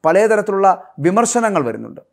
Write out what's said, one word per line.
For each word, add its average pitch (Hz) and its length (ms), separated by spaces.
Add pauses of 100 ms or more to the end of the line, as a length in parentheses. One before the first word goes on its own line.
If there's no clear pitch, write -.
പലതരത്തിലുള്ള 196 640 (360)
വിമർശനങ്ങൾ 208 640
വരുന്നുണ്ട്. 113 320 (120)